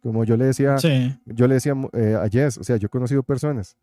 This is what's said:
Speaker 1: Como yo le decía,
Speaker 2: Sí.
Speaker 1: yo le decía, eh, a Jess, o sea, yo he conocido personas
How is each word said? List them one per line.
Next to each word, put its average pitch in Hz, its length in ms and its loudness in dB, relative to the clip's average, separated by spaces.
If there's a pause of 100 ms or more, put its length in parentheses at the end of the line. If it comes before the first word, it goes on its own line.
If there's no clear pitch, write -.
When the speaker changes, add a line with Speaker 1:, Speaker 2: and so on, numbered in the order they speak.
Speaker 1:
Como 113 220 -2
yo 113 140 2
le 127 80 2
decía, 139 320 2
Speaker 2:
Sí. 131 480 0
Speaker 1:
yo 120 220 2
le 131 80 4
decía, 135 200 0 (180)
eh, 110 260 2
a 101 100 0
Jess, 123 280 0
o - 60 -14
sea, 120 140 0
yo 104 100 -2
he - 20 -4
conocido 127 340 -2
personas 135 600 -4